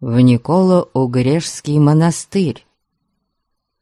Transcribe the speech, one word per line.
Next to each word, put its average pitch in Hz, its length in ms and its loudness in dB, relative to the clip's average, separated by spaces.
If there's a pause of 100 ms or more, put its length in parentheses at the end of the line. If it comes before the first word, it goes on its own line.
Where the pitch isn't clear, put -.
в 123 200 -2
Николо-Угрешский 139 1600 0
монастырь. 156 880 -2 (1160)